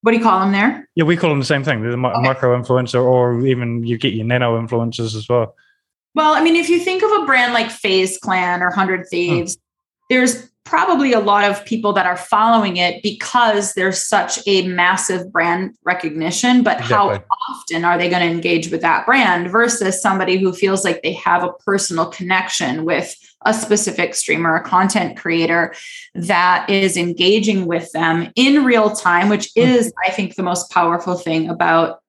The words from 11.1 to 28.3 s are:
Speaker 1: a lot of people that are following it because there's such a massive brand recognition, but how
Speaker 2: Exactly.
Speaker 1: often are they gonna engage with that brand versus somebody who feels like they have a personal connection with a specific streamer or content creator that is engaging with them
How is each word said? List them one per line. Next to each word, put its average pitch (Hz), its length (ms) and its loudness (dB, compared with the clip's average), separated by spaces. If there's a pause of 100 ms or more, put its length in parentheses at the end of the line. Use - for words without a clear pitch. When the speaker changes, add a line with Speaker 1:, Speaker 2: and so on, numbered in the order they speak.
Speaker 1:
a 220 80 4
lot 202 280 2
of 202 140 -6
people 220 300 -2
that 190 120 0
are 180 120 -2
following 214 580 2
it 175 260 -2
because 214 720 0
there's 185 300 -2
such - 420 -2
a 190 220 2
massive 180 640 0
brand 175 420 -2 (120)
recognition, 175 760 0
but 214 200 0
how 123 260 2
Speaker 2:
Exactly. 101 200 -4 (220)
Speaker 1:
often 165 360 -6
are 175 120 2
they 175 120 0
gonna 175 160 0
engage 170 440 -2
with 160 120 -4
that 165 240 0
brand 190 440 2
versus 214 520 0
somebody 190 360 0
who 190 140 2
feels 190 320 0
like 165 200 -2
they 175 100 -2
have 180 280 0
a 180 120 -4 (120)
personal 175 420 -2
connection 175 760 -4
with 160 320 -4 (300)
a 220 80 2
specific 208 600 -2
streamer 160 420 -2
or 170 40 0
content 185 560 0
creator 165 580 -2 (420)
that 180 540 0
is 190 280 2
engaging 185 680 2
with 170 280 -4
them 165 420 0